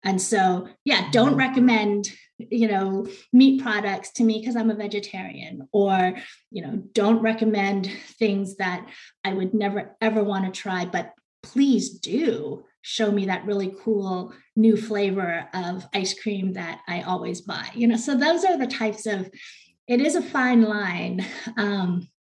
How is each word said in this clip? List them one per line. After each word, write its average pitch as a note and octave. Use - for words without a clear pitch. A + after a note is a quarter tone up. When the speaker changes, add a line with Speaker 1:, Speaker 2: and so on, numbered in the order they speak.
Speaker 1:
And F#3
so, F#3
yeah, A3+
don't B3
Speaker 2:
Mm-hmm. C4+
Speaker 1:
recommend, A3+
you A3+
know, G3
meat C4
products G#3
to -
me A3
'cause A#3+
I'm A3+
a G#3
vegetarian, G3+
or, F#3+
you F#3
know, D#3
don't A3
recommend G#3
things G3
that F3+
I G3
would F#3+
never, G3+
ever A3
wanna F#3+
try, F#3
but F3+
please C4
do D#3
show G#3+
me G3+
that F#3
really G3
cool F#3+
new A3
flavor G3
of F3+
ice G3
cream F#3+
that E3+
I F3
always F3
buy, -
you A#3
know? A#3
So C#4
those E4
are F4
the B3
types A3
of, F#3+
it B3
is D4+
a F4+
fine B3
line. F#3
Um, F#3+